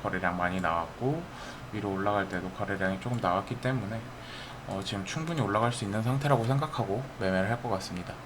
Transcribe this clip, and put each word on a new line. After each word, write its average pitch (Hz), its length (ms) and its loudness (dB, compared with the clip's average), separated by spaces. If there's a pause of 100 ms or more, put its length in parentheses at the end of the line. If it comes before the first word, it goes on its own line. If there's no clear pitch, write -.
거래량 92 360 0
많이 90 220 2
나왔고, 87 600 0 (520)
위로 104 180 -2
올라갈 98 360 2
때도 92 240 -4
거래량이 95 500 0
조금 120 180 -2
나왔기 98 420 2
때문에, 113 380 -2 (680)
어, 95 160 -2
지금 95 220 -2
충분히 160 360 -2
올라갈 107 300 4
수 120 120 -2
있는 104 180 0
상태라고 131 440 4
생각하고 127 580 2 (160)
매매를 95 300 4
할 120 120 0
것 123 80 -2
같습니다. 92 440 -2 (120)